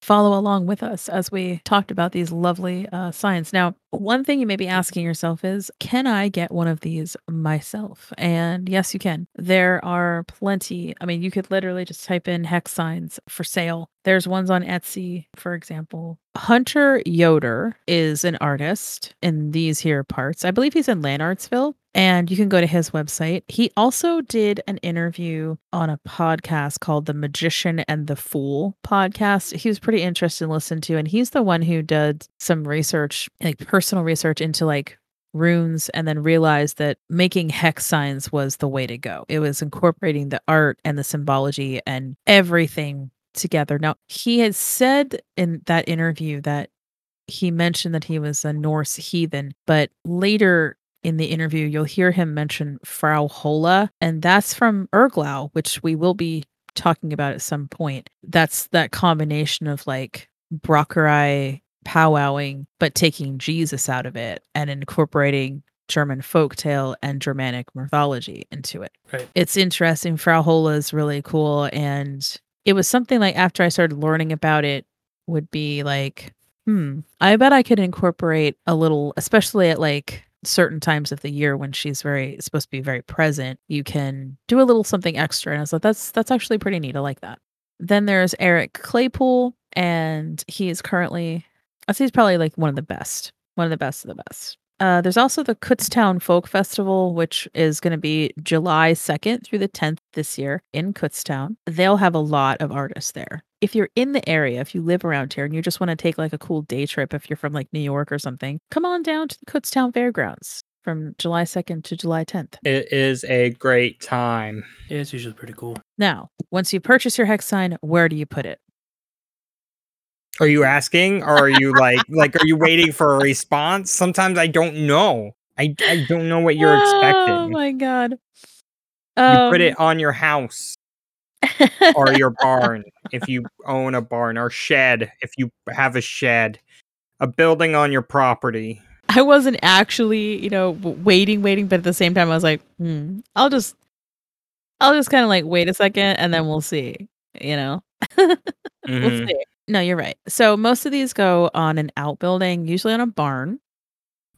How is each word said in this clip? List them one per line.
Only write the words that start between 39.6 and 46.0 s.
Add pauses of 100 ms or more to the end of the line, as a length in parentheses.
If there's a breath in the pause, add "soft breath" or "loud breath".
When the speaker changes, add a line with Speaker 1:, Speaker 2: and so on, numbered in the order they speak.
Speaker 1:
incorporating
the
art
and
the
symbology
and (100)
everything (220)
together.
Now, (120)
he
had
said (140)
in
that
interview